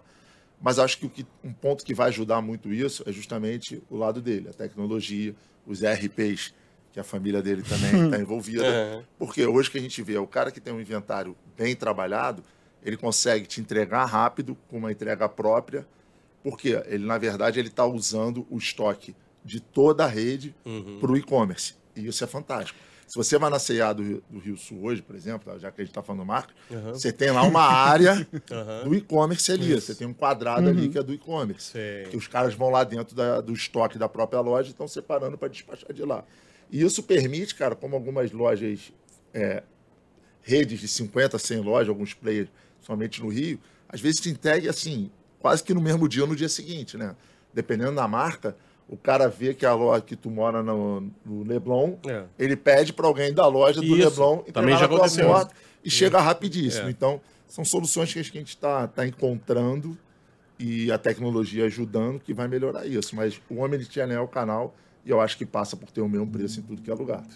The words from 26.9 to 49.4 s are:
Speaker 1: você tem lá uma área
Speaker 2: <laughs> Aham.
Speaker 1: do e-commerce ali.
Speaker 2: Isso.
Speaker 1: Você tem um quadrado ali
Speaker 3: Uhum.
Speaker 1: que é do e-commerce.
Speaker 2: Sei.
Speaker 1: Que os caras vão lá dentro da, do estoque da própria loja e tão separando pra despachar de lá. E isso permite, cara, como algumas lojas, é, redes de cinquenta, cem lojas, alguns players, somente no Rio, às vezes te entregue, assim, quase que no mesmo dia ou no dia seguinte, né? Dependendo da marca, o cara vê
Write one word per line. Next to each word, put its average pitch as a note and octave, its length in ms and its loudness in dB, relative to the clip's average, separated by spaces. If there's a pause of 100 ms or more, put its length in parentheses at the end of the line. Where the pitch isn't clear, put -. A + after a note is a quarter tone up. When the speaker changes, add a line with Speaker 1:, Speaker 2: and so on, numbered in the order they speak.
Speaker 1:
você C3 180 -2
tem C#3 200 2
lá B2+ 120 4
uma E3 200 6
área D3+ 640 8 (100)
Speaker 2:
<laughs> - 140 -12
Aham. A2 340 -8
Speaker 1:
do D3 100 2
e-commerce E3+ 560 2
ali. F3+ 220 0
Speaker 2:
Isso. A2+ 140 0
Speaker 1:
Você A2 80 -10
tem A#2+ 120 -8
um B2 60 -8
quadrado C#3+ 560 0
ali F3 180 4
Speaker 3:
Uhum. C#3+ 40 -2
Speaker 1:
que D3+ 60 -4
é C3+ 60 0
do C3 100 -6
e-commerce. D#3+ 580 -6
Speaker 2:
Sei. G#2 380 -10
Speaker 1:
Que G#2+ 80 -8
os G#2+ 100 -8
caras B2 280 0
vão B2+ 140 0
lá B2+ 140 4
dentro A2+ 320 -6
da, A#2+ 260 0
do A2+ 120 -8
estoque A2+ 440 -2
da A2 120 -2
própria F#2+ 320 -2
loja B2 300 0
e - 20 -20
tão D3+ 140 -10
separando C#3+ 500 -6
pra D3 100 -6
despachar - 460 -14
de C#3 100 -10
lá. B2+ 200 -4 (480)
E D3 120 0
isso G3+ 180 2
permite, D#3+ 540 0
cara, B2 200 0
como C#3 200 -6
algumas B2+ 360 -4
lojas, A2 640 -2 (400)
é, G2+ 300 -2 (800)
redes A#2+ 380 2
de G#2 80 -8
cinquenta, B2 500 0
cem A2+ 240 -4
lojas, G#2+ 280 2
alguns G2+ 240 -4
players, G#2+ 360 -2 (320)
somente A2 400 -8
no A2 80 -6
Rio, C#3 300 -4 (280)
às - 120 -14
vezes - 200 0
te F3 100 -4
entregue, D#3+ 400 0
assim, C#3+ 400 -6 (300)
quase - 240 4
que F#3+ 100 0
no F3 80 2
mesmo D#3+ 260 4
dia C3+ 160 0
ou C#3+ 40 2
no D#3 80 -2
dia D3+ 140 -2
seguinte, D3+ 480 -10
né? A2+ 180 -8 (380)
Dependendo B2+ 420 -2
da B2+ 120 2
marca, A#2 480 -2 (320)
o G#2 100 -14
cara C3+ 300 4
vê B2 260 -2